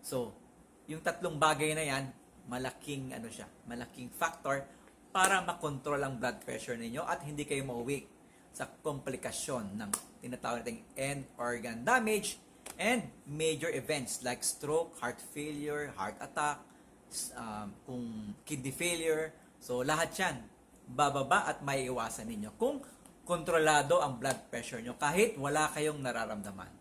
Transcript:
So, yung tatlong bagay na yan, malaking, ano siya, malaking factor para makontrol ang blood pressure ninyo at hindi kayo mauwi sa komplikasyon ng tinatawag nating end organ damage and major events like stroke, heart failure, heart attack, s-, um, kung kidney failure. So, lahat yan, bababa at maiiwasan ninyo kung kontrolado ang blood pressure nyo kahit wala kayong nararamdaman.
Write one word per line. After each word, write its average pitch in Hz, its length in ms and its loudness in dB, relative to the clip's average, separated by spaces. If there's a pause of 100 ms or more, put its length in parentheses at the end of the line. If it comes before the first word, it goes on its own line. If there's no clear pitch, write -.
So, 120 320 -4 (480)
yung 160 160 -8
tatlong 165 400 0
bagay 151 320 6
na 156 80 0
yan, 135 320 0 (320)
malaking, 131 640 -4
ano 120 160 -8
siya, 107 240 -12 (160)
malaking 120 480 -10
factor 139 480 0 (480)
para 190 320 6
makontrol 147 560 -2
ang 135 240 -2
blood 120 240 -2
pressure 123 320 -4
ninyo 117 240 -4
at 175 240 -2
hindi 147 160 -4
kayo 143 240 -2
mauwi 123 400 -2 (480)
sa - 160 -6
komplikasyon 127 1120 -4
ng 104 100 -4 (300)
tinatawag 120 400 -2
nating 113 320 -8
end 139 320 -2 (160)
organ 120 400 -2
damage 220 560 4 (400)
and 220 240 4 (240)
major 156 480 0
events 135 480 -2
like 123 240 -2
stroke, 160 560 2
heart 123 160 -2 (160)
failure, 147 640 -4
heart 98 240 -4
attack, 147 400 -2 (480)
s-, - 240 -6
um, 107 400 -6 (160)
kung 123 140 -4 (420)
kidney 139 240 -4
failure. 160 640 0 (240)
So, 123 240 -2
lahat 156 400 2
yan, 170 160 0 (480)
bababa 139 640 4
at 147 160 -2
maiiwasan 123 640 -2
ninyo 113 320 -6
kung 269 240 0 (400)
kontrolado 156 800 6
ang 123 160 -2
blood - 320 -2
pressure 117 320 -6
nyo 120 160 -6
kahit 185 400 6
wala 147 320 4
kayong 151 240 0
nararamdaman. 107 720 -4 (120)